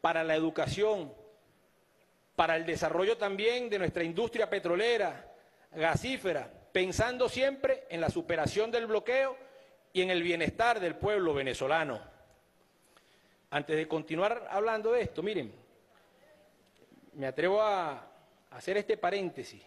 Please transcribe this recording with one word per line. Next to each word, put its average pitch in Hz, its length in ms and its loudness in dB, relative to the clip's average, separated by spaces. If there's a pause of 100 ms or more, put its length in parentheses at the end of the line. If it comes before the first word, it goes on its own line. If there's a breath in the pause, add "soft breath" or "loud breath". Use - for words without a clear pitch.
para 165 240 2
la 160 100 2
educación, 165 760 0 (1200)
para 165 220 4
el 165 80 -2
desarrollo 170 500 0
también 220 540 0
de 202 100 -2
nuestra 170 240 0
industria 214 460 -2
petrolera, 196 840 0 (380 soft breath)
gasífera, 165 800 0 (220)
pensando 226 560 2
siempre 269 580 0
en 170 140 -4
la 156 80 2
superación 170 600 0
del 233 180 0
bloqueo 247 600 0 (460 loud breath)
y 185 80 2
en 185 100 2
el 175 100 4
bienestar 170 580 2
del 170 160 -2
pueblo 190 380 2
venezolano. 135 680 0 (1500 soft breath)
Antes 147 280 0
de 156 100 0
continuar 165 640 -2
hablando 220 400 0
de 240 100 2
esto, - 220 -4
miren, 170 280 -4 (1600)
me 139 120 -8
atrevo 180 380 2
a 170 420 -2 (460)
hacer 180 260 -4
este 208 200 0
paréntesis. 175 680 -4